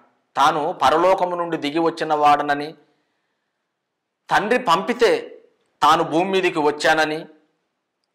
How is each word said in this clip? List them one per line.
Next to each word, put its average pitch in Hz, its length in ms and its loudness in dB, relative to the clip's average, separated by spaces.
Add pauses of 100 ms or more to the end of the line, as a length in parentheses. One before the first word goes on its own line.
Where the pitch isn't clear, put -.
(380)
తాను 156 360 0
పరలోకము 175 640 2
నుండి 170 220 -4
దిగి 143 220 -4
వచ్చిన 160 340 -2
వాడనని, 147 600 2 (1500)
తండ్రి 208 300 0
పంపితే 190 840 0 (400)
తాను 160 220 4
భూమి 170 280 -2
మీదికి 175 280 0
వచ్చానని, 156 680 0 (880)